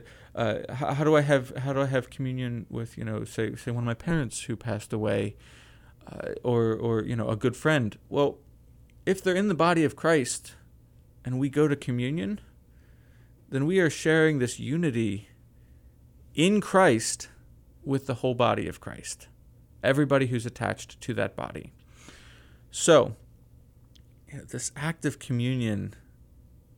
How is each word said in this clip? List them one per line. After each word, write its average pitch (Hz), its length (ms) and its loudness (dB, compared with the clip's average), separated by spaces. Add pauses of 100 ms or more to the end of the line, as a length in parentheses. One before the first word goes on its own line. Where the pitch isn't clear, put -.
(360)
uh, - 40 -8
uh, 110 360 -4
how, 143 180 -4
how 143 100 0
do 156 140 6
I 147 40 6
have, 139 360 2
how 131 160 -4
do 135 80 0
I 139 60 0
have 131 220 -2
communion 127 600 -6
with, 117 280 -8
you 113 60 -8
know, 110 220 -6
say, 113 300 -4
say 120 160 -8
one 120 120 -4
of 120 40 -2
my 117 60 0
parents 156 500 -4
who 117 120 -6
passed 107 380 -6
away, 107 420 -2 (720)
uh, - 320 -10
or, 117 320 2
or, 113 300 0
you 120 140 -2
know, 110 100 -2
a 110 80 0
good 113 220 -2
friend? 143 400 0 (100)
Well, 143 300 0 (680)
if 190 160 0
they're 185 140 0
in 208 140 2
the 180 60 2
body 165 280 4
of - 140 0
Christ - 580 0 (680)
and 127 120 -4
we 139 120 0
go 147 180 4
to 143 80 2
communion, 143 640 -4 (1120)
then 135 160 0
we 185 160 4
are 160 80 4
sharing 156 500 2
this 123 180 -2
unity 117 720 -2 (1080)
in 190 240 4
Christ 160 640 2 (560)
with 135 220 -2
the 127 100 -4
whole 127 200 -2
body 110 340 2
of - 100 -12
Christ, - 480 -14 (560)
everybody 135 440 4
who's 120 180 -4
attached - 560 -8
to 120 140 -8
that 104 200 -2
body. - 380 -10 (960)
So, 113 460 6 (1160)
you 143 60 -14
know, - 60 -16
this - 320 -10
act 151 300 -6
of 143 140 -2
communion 120 760 -2 (840)